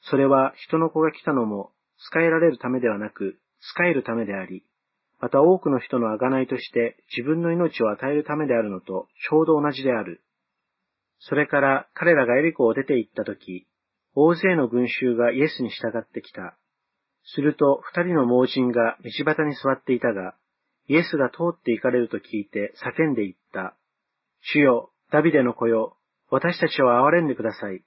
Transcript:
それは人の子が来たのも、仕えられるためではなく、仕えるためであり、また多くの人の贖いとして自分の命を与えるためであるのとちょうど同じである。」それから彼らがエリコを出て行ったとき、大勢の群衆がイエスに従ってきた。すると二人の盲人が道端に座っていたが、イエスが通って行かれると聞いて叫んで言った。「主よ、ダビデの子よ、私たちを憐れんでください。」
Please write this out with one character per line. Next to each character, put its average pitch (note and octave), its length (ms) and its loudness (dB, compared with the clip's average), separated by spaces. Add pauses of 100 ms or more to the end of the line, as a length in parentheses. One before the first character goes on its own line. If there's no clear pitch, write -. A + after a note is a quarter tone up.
そ - 140 -4
れ C#3 100 4
は C3+ 300 2
人 - 220 -6
の D#3+ 120 0
子 D#3 120 -2
が D#3+ 100 0
来 - 120 -20
た D#3 100 -2
の B2 120 0
も、 G2+ 260 -8 (260)
仕 - 220 -4
え E3 100 2
ら D#3+ 100 2
れ E3 120 4
る B2 80 -6
た B2+ 100 -8
め B2+ 100 -2
で A#2+ 80 0
は G#2+ 100 -2
な G#2+ 120 -8
く、 F#2+ 300 -8 (200)
仕 - 240 -4
え F3 100 2
る C3+ 100 -2
た A#2 120 -4
め A2+ 100 -4
で G2+ 100 -8
あ F#2+ 100 -8
り、 F#2 180 -14 (560)
ま A#2+ 100 -6
た C#3 120 4
多 F3 180 6
く D3+ 100 -4
の C3+ 100 2
人 B2 200 -4
の A2 160 -2
贖 C3 280 0
い B2+ 40 -4
と C3 100 -4
し - 140 -12
て A#2 240 -2 (220)
自 A#2+ 100 -6
分 D#3+ 140 0
の E3+ 100 0
命 E3 320 0
を A2 80 2
与 B2+ 160 -6
え D3 80 0
る D3+ 80 0
た D3+ 140 -4
め D3+ 100 -4
で B2 80 2
あ A2+ 60 2
る G#2+ 80 -2
の F#2+ 100 -8
と F#2 300 -8 (200)
ち - 40 -2
ょ D#3 80 6
う D#3+ 40 2
ど D#3 160 4
同 D3 100 0
じ C3+ 120 -10
で C3+ 80 0
あ A2+ 100 -2
る。」 F2 200 -12 (960)
そ - 160 -6
れ C#3+ 120 2
か D3 120 0
ら C#3 340 2
彼 E3 220 4
ら C3+ 100 2
が A#2+ 120 2
エ C#3+ 40 4
リ D#3+ 120 0
コ B2+ 120 0
を A2 80 4
出 C3+ 120 -2
て C#3 120 0
行 A2 120 -4
っ - 40 -20
た G#2+ 120 -6
と G#2 100 -8
き、 - 320 -16 (480)
大 D#3 200 4
勢 F3+ 200 0
の C#3 120 2
群 A#2+ 200 0
衆 B2 280 -2
が A#2+ 160 2
イ B2+ 100 -2
エ D#3 80 2
ス - 120 -8
に A#2 80 -4
従 - 280 -6
っ A2 60 -6
て - 180 -14
き - 100 -20
た。 F2+ 260 -16 (680)
す - 160 -6
る C#3+ 140 2
と C#3 280 2
二 - 200 -4
人 F3+ 120 -2
の C#3 100 4
盲 B2+ 220 4
人 B2+ 240 0
が A#2 320 0
道 A#2 80 -12 (140)
端 D#3 200 0
に D3 100 -4
座 C3+ 180 -2
っ C3 100 -8
て C3+ 100 0
い A#2+ 60 0
た A#2+ 140 -2
が、 F#2 220 -8 (520)
イ C3+ 80 0
エ E3+ 80 4
ス D#3+ 140 -4
が C3 120 2
通 - 80 -16 (140)
っ - 100 -12
て B2 100 -2
行 A2 100 -2
か A#2+ 100 0
れ B2 80 2
る A#2 80 0
と A2 100 -8
聞 - 200 -10
い G2+ 80 -6
て G2+ 360 -8
叫 B2 220 -2
ん D3+ 100 0
で A2 100 -2
言 F#2+ 100 -8
っ - 20 -20 (160)
た。 - 240 -10 (680)
「主 - 180 -2
よ、 B2+ 320 2 (200)
ダ D3+ 100 2
ビ D#3+ 100 4
デ C#3+ 120 4
の B2 100 0
子 - 140 -2
よ、 A2+ 300 0 (320)
私 E3+ 300 -2
た D#3+ 100 0
ち - 120 -2
を C3 60 4
憐 B2 220 4
れ E3+ 120 4
ん D#3+ 60 0
で B2+ 80 -2
く - 80 -10
だ A2 100 -4
さ G2+ 180 -10
い。」 F#2 160 -12